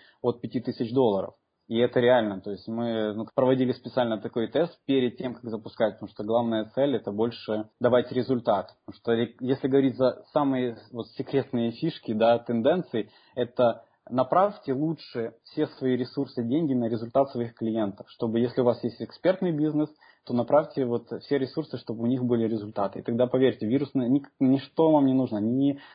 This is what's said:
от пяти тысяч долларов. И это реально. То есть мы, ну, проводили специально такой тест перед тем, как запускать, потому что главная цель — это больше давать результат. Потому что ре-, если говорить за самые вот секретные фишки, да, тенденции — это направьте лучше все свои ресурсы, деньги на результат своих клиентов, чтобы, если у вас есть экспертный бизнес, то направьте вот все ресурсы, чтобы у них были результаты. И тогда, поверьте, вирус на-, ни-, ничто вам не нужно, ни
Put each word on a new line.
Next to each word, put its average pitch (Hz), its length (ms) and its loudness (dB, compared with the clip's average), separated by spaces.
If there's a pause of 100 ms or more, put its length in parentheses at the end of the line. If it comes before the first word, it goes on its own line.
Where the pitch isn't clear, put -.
(220)
от 120 200 -2
пяти 120 180 -6
тысяч 117 340 -6
долларов. 104 420 2 (340)
И 110 80 -2
это 120 240 2
реально. 113 400 4
То 101 100 -10
есть 95 160 -12
мы, 113 460 -4
ну, 107 200 -8
проводили 127 380 2
специально 117 480 -4
такой 113 280 -4
тест 160 380 -2
перед 127 320 0
тем, 127 160 -8
как - 120 -16
запускать, 110 480 -4
потому 104 160 -14
что - 160 -12
главная 113 400 0 (100)
цель — 139 220 2
это 101 160 -6
больше 110 560 -4 (100)
давать 123 320 2
результат. 120 640 -2 (100)
Потому - 140 -18
что - 140 -2
ре-, 117 260 -2
если 131 300 -2
говорить 135 260 2
за 127 260 0 (120)
самые 127 440 0 (140)
вот 113 200 -10
секретные 120 600 -2
фишки, 135 420 -4
да, 117 260 4
тенденции — 120 680 0 (260)
это 120 480 0 (240)
направьте 160 640 0
лучше 131 640 -4 (120)
все 151 200 -4
свои 131 320 -2
ресурсы, 127 460 -4
деньги 135 320 0
на 120 120 0
результат 117 440 0
своих 120 240 -6
клиентов, 110 540 -4
чтобы, 117 300 -2
если 120 220 0
у - 20 4
вас 120 200 2
есть 120 180 -6
экспертный 180 500 -2
бизнес, 151 380 0 (380)
то 120 80 -4
направьте 139 500 2
вот 120 220 -2 (140)
все 139 180 0
ресурсы, 131 400 -6
чтобы 113 240 -8
у - 20 0
них 127 180 0
были 117 240 2
результаты. 104 520 -4
И - 20 -10
тогда, 120 240 0
поверьте, 123 400 2
вирус 135 300 -2
на-, 123 120 0
ни-, 139 160 2 (160)
ничто 135 520 2
вам 143 160 6
не 131 80 4
нужно, 113 240 0
ни 135 400 0 (160)